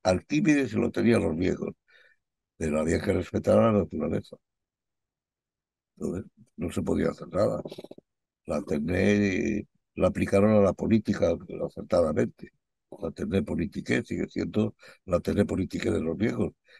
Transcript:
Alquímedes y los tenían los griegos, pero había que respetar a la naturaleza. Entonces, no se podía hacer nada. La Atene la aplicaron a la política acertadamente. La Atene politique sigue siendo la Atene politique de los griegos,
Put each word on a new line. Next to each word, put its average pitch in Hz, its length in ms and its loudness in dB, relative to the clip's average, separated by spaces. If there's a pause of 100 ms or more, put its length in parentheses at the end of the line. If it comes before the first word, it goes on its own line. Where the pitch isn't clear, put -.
Alquímedes 135 720 2
y - 20 0
los 95 160 0
tenían 110 300 4
los 80 140 0
griegos, 85 380 -2 (800)
pero 78 240 -2
había 80 220 0
que 98 120 0
respetar 98 440 2
a 113 140 4
la 104 80 4
naturaleza. - 560 -4 (1600)
Entonces, 80 340 -8 (260)
no 85 160 -6
se - 100 -4
podía 85 280 0
hacer - 180 -12
nada. 104 340 -2 (840)
La 78 120 -4
Atene 87 1080 0 (300)
la 87 120 2
aplicaron 98 480 4
a 101 40 6
la 95 120 4
política 98 640 0 (300)
acertadamente. 85 880 -2 (480)
La 85 80 -6
Atene 98 340 -2
politique 90 640 -4
sigue 82 240 -6
siendo 95 480 -2 (300)
la 87 120 0
Atene 85 280 0
politique 87 440 -4
de 85 120 0
los 80 160 -4
griegos, 113 340 -2 (280)